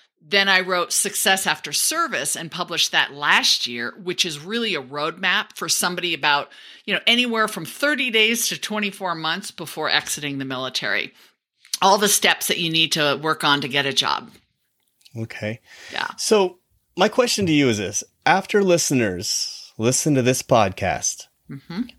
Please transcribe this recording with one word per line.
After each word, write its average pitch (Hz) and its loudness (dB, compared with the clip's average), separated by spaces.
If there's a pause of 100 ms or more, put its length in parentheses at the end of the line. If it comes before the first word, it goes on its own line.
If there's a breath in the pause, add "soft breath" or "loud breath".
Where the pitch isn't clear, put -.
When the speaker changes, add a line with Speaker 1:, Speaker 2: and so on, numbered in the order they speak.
(220 loud breath)
Speaker 1:
Then 196 2
I 185 6
wrote 180 -2
Success - 0
After 151 -4
Service 233 -2
and 156 -10
published 170 -2
that 147 2
last 165 2
year, 120 -6
which 175 -4
is 151 -8
really 214 -4
a 143 -4
roadmap 165 -4
for 180 -8
somebody 175 -2
about, 143 0 (340 loud breath)
you 208 -4
know, - 0
anywhere 226 2
from 190 -8
thirty 277 -2
days 226 2
to 165 -6
twenty-four 202 -4
months 165 -6
before 151 -8
exiting 143 -2
the 135 -6
military. 127 -4 (640 soft breath)
All 196 6
the 208 2
steps 190 2
that 180 0
you 170 -2
need 160 0
to 147 0
work 156 -2
on 143 2
to 143 -6
get 143 0
a 135 -2
job. - -2 (840)
Speaker 2:
Okay. 113 -8 (300 loud breath)
Speaker 1:
Yeah. - -4 (100)
Speaker 2:
So 190 2 (400)
my 196 4
question 220 0
to 160 2
you 143 4
is 104 0
this. 101 -4 (220)
After 190 4
listeners 127 0
listen 127 2
to 127 4
this 127 2
podcast, - 0 (220)
Speaker 1:
Mm-hmm. 165 -8 (140)